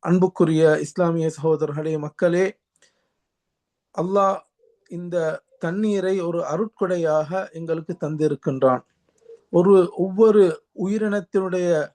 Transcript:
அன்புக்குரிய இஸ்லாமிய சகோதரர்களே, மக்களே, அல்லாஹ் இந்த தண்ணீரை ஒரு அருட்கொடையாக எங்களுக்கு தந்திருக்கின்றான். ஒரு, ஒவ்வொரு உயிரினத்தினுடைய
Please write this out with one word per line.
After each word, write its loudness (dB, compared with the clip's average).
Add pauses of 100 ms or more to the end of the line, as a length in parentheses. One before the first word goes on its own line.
அன்புக்குரிய 2
இஸ்லாமிய -2
சகோதரர்களே, -4
மக்களே, 0 (1500)
அல்லாஹ் 0 (540)
இந்த -8 (420)
தண்ணீரை -2
ஒரு -4
அருட்கொடையாக -2 (200)
எங்களுக்கு -8
தந்திருக்கின்றான். 0 (680)
ஒரு, 4 (240)
ஒவ்வொரு 4 (360)
உயிரினத்தினுடைய -2 (260)